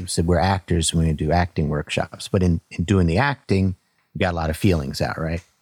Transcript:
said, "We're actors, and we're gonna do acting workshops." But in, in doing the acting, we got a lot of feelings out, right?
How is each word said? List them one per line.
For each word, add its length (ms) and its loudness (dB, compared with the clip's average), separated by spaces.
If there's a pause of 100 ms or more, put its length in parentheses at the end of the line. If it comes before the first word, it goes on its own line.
said, 220 -2
"We're 120 4
actors, 520 0
and 80 0
we're 60 4
gonna 120 0
do 140 -2
acting 380 0
workshops." 580 -6
But 140 0
in, 200 2 (100)
in 120 -6
doing 220 2
the 120 0
acting, 580 0 (380)
we 60 -8
got 140 0
a 20 -6
lot 140 -2
of 80 -4
feelings 440 0
out, 180 -4
right? 220 -4 (200)